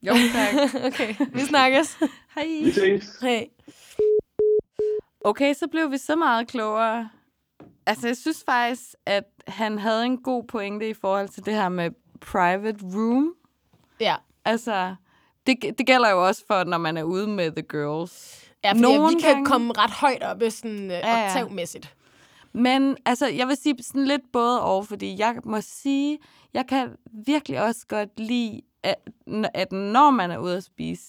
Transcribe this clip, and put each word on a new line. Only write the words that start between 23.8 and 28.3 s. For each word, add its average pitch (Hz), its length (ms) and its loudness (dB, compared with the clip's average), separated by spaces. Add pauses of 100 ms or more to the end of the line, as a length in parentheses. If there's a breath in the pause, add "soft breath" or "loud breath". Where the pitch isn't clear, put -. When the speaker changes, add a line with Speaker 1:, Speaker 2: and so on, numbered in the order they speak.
Speaker 1:
sådan 269 220 -2
lidt 277 160 0 (120)
både 240 280 2
og, 190 260 0
fordi 196 320 -8
jeg 233 240 0
må 214 180 -4
sige, 277 580 -2 (340 soft breath)
jeg 254 140 -2
kan 262 220 -2 (360)
virkelig 277 380 0
også 226 240 -2
godt 208 320 -6
lide, 226 420 -4 (220)